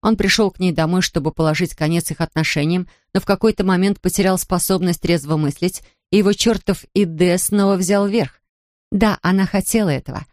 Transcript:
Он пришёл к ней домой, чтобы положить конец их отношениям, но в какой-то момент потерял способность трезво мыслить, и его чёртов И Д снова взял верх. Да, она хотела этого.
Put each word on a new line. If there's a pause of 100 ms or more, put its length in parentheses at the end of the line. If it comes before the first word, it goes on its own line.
Он
пришёл
к
ней
домой,
чтобы
положить
конец
их
отношениям, (240)
но
в
какой-то
момент
потерял
способность
трезво
мыслить, (280)
и
его
чёртов
И
Д
снова
взял
верх. (500)
Да,
она
хотела
этого.